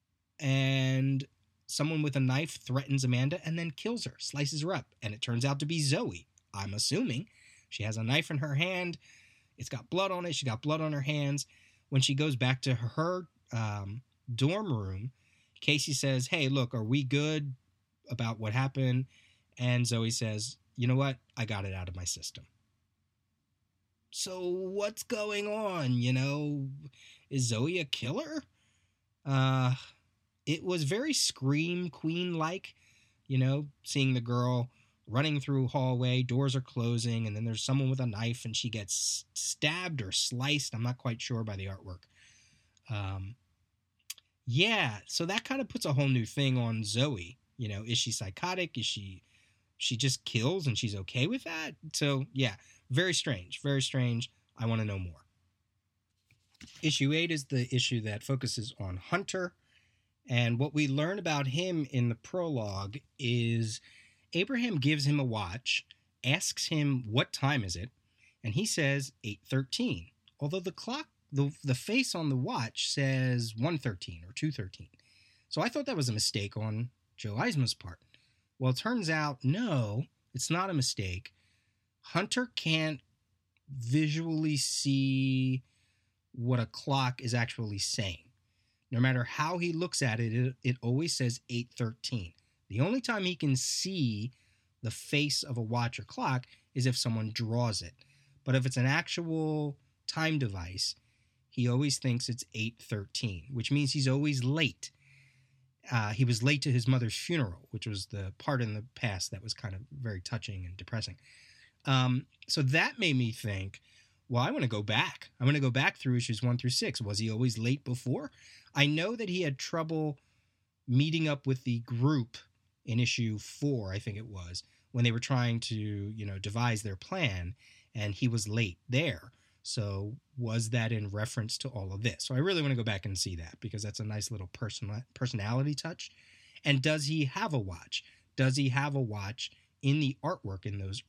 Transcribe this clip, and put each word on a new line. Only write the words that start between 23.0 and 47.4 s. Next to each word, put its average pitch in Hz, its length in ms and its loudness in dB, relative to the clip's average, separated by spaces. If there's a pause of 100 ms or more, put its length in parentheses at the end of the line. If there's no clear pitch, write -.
So 185 360 -6
what's 190 540 -2
going 208 460 -2
on? 190 460 0
You 123 200 4
know, 143 540 0 (640)
is 127 180 0
Zoe 135 320 2
a 156 60 -2
killer? 269 580 -4 (840)
Uh, 131 480 4 (720)
it 160 180 0
was 180 200 0
very 233 300 0
Scream 165 760 0
Queen-like, 170 840 -4 (520)
you 135 100 2
know, 139 300 2 (160)
seeing 131 300 2
the 123 80 2
girl 123 480 2 (380)
running 147 320 2
through 135 280 2
hallway, 127 540 2
doors 127 340 2
are 131 60 -2
closing, 117 640 0
and 104 100 -4
then 110 100 -4
there's 110 180 -2
someone 135 260 2
with 131 100 0
a 127 60 0
knife, 117 400 -2
and 110 100 -4
she 123 140 -2
gets - 640 -2
stabbed 160 680 -2
or 92 100 -6
sliced. 139 640 0
I'm 113 80 -2
not 123 140 0
quite 117 240 -4
sure 113 220 -2
by 107 120 -6
the 95 120 -6
artwork. 95 360 -12 (840)
Um, 98 460 -4 (1080)
yeah, 156 520 2 (100)
so - 180 -2
that 208 200 -2
kind 269 160 -2
of 226 80 -6
puts - 160 -6
a 151 80 2
whole 135 160 4
new 120 160 2
thing 131 320 2
on 113 260 0
Zoe. 104 540 -2 (200)